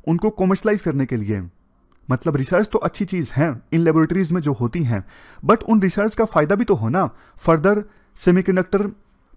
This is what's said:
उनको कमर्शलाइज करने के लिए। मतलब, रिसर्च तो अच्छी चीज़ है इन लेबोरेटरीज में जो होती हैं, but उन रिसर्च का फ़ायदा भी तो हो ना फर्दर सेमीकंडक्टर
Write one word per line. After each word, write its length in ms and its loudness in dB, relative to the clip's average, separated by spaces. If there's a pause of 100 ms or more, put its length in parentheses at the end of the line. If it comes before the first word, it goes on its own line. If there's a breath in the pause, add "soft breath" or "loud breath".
उनको 220 2
कमर्शलाइज 520 0
करने 240 -2
के 100 -4
लिए। 340 -4 (640)
मतलब, 240 -2
रिसर्च 360 0
तो 80 0
अच्छी 260 -4
चीज़ 280 -6
है 280 -2 (120)
इन 60 2
लेबोरेटरीज 520 2
में 100 -2
जो 120 0
होती 300 -4
हैं, 220 -2 (400 soft breath)
but 180 2
उन 180 2
रिसर्च 340 0
का 100 0
फ़ायदा 300 0
भी 80 0
तो 120 0
हो 140 -2
ना 200 0 (280 soft breath)
फर्दर 460 2 (320 soft breath)
सेमीकंडक्टर 720 0 (500)